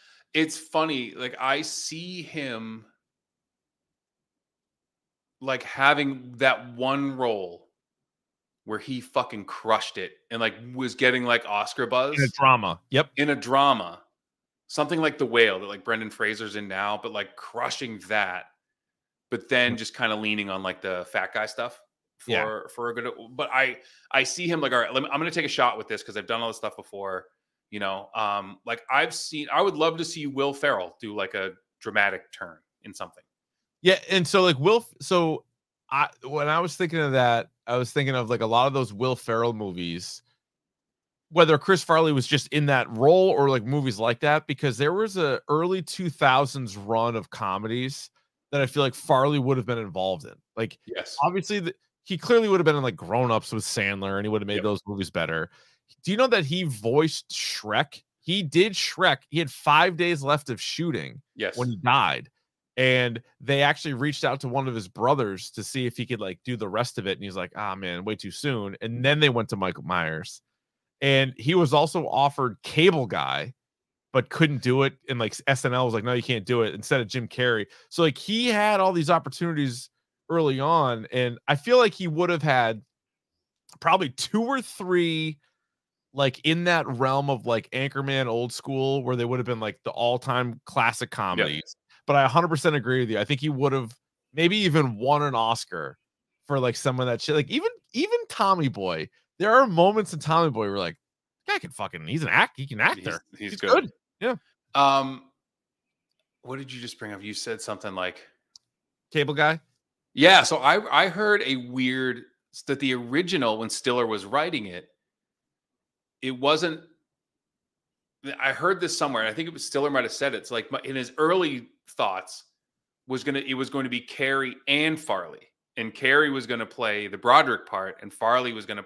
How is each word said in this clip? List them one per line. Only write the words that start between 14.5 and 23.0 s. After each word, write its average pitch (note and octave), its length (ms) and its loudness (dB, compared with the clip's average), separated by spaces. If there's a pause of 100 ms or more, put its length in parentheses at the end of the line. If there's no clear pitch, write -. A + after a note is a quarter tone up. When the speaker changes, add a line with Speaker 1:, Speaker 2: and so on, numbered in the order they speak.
Speaker 1:
Something D3+ 320 -2
like D3+ 200 0
The C#3+ 80 2
Whale A2+ 320 4
that, G2+ 80 -10
like, G2 160 -12
Brendan A2 260 -4
Fraser's G#2+ 460 -6
in G#2 120 -8
now, G2+ 340 -4
but, A2 100 -10
like, G#2 240 -8
crushing A#2+ 720 -8
that, F#2+ 380 -2 (840)
but A#2 180 -6
then B2 260 4
Speaker 2:
Yep. A#2+ 60 -6
Speaker 1:
just A2 160 -10
kinda A2+ 200 0
leaning G#2+ 340 -4
on, F#2+ 140 -6
like, F#2 180 -6
the F#2 300 -6
fat F#2+ 220 -4
guy G#2+ 120 -2
stuff A#2+ 340 -10 (460)
Speaker 2:
Yeah. A2 180 0
Speaker 1:
for, G#2+ 260 -6
for A#2+ 200 -8
a A#2 60 -8
good, A#2 180 -8 (180)